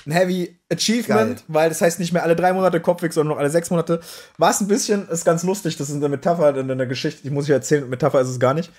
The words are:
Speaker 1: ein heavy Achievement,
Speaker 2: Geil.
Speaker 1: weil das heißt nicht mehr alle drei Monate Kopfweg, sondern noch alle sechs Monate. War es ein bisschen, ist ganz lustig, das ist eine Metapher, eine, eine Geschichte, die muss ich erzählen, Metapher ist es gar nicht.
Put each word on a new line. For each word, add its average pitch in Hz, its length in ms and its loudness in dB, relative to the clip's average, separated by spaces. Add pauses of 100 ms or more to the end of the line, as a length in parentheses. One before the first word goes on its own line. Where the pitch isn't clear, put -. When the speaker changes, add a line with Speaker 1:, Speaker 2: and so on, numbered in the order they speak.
Speaker 1:
ein 143 60 -6
heavy 180 480 0 (120)
Achievement, 220 680 0
Speaker 2:
Geil. - 100 -20
Speaker 1:
weil 156 220 2
das 160 120 -6
heißt 175 180 2
nicht 170 140 -4
mehr 170 100 2
alle 165 120 2
drei 180 180 2
Monate 180 260 2
Kopfweg, 175 340 -2
sondern 151 220 0
noch 113 40 -6
alle 143 100 2
sechs 170 220 0
Monate. 170 280 0 (380)
War 170 140 4
es 220 100 0
ein 196 60 -2
bisschen, 202 420 0
ist 165 160 -4
ganz 165 180 2
lustig, 180 340 -2
das 143 120 -6
ist 147 60 -6
eine 147 140 -2
Metapher, 160 400 0
eine, 131 220 -2
eine 131 160 -2
Geschichte, 135 360 -6
die 135 80 -6
muss 143 140 -2
ich 147 60 2
erzählen, 135 380 0
Metapher 131 320 0
ist 127 80 0
es 127 100 -6
gar 127 140 2
nicht. 165 260 -6